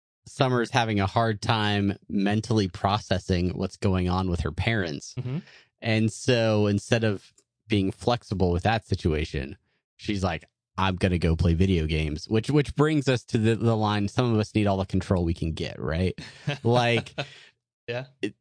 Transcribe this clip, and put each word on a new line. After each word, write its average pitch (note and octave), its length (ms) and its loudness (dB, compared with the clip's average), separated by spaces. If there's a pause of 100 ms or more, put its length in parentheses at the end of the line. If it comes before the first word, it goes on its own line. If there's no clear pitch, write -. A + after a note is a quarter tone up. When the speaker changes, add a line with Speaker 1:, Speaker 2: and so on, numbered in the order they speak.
(260)
Speaker 1:
Summer's B2 460 0
having A2 280 2
a G2 60 4
hard A2+ 380 0
time G#2 520 2 (140)
mentally G#2 580 0
processing F#2 800 0
what's - 280 -6
going F#2 320 0
on F#2 220 0
with F2 80 0
her D#2+ 120 -4
parents. E2+ 680 -4
Speaker 2:
Mm-hmm. B2 180 -8 (420)
Speaker 1:
And A2 320 0
so A2+ 540 2
instead G#2 380 0
of G#2+ 280 -2 (360)
being F#2+ 240 2
flexible F#2+ 580 -2
with F2 140 0
that G#2+ 240 0
situation, D#2 680 -2 (380)
she's G2+ 280 -6
like, E2 200 -4 (320)
"I'm F#2+ 200 0
gonna F2+ 240 2
go E2 160 2
play E2+ 180 2
video F2 320 2
games," D#2 420 -4
which, A2 220 0
which C#3+ 260 0
brings D3+ 320 2
us B2+ 180 0
to - 120 -2
the, A2 180 2
the A2+ 220 2
line, G#2 300 0
"Some B2 260 0
of G#2+ 60 2
us - 160 -4
need G#2+ 100 2
all G2 120 2
the F#2+ 100 -2
control F#2 360 0
we E2+ 120 0
can E2 160 -4
get," D2+ 280 -8
right? D#2+ 400 -2 (440)
Like, A#2 500 2 (400)
Speaker 2:
<laughs> - 340 -20
Yeah. B2 180 -8 (180)
Speaker 1:
it, G#2+ 180 -6